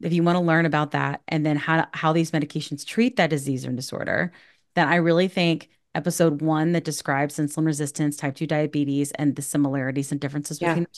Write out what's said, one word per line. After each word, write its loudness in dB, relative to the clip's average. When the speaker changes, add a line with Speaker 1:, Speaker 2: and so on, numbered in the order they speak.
Speaker 1:
if -2
you 4
wanna 4
learn 4
about 0
that -2
and 0
then 2
how, 0
how 2
these 2
medications -4
treat 0
that 2
disease -2
or -4
disorder, -4
then 4
I 4
really 4
think 0
episode 2
one 2
that 0
describes -2
insulin 0
resistance, -2
type -4
two -6
diabetes, 0
and 0
the -8
similarities -2
and -4
differences -6
Speaker 2:
Yeah. 0
Speaker 1:
between 0
the -8